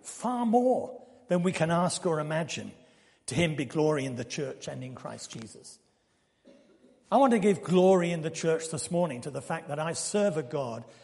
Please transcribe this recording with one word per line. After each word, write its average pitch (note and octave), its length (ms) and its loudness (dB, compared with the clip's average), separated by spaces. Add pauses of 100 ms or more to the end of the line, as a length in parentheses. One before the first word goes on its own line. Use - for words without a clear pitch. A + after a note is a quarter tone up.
far A#3+ 420 -4
more A#3+ 560 2 (280)
than F3+ 120 2
we F3+ 120 2
can D#3+ 180 0
ask F3 340 0
or D#3+ 140 0
imagine. D#3 540 -6 (540)
To A#2+ 80 -4
him D#3+ 200 2
be C#3 100 -4
glory D3+ 400 0
in C3 120 -6
the A#2 80 -6
church - 420 -8
and C3 160 -10
in C3 100 -12
Christ A#2 380 -14
Jesus. - 480 -16 (1300)
I G3+ 80 4
want C4+ 140 6
to A#3 80 4
give G3 240 2
glory F3+ 480 6
in E3+ 100 -4
the D#3+ 80 -4
church D#3+ 400 -2
this - 220 -6
morning E3+ 300 0
to D3+ 100 -10
the C3+ 100 -8
fact D#3+ 280 -8
that C#3+ 100 -6
I D#3+ 140 -2
serve G3+ 440 0
a D#3 60 -2
God B2 400 -6 (200)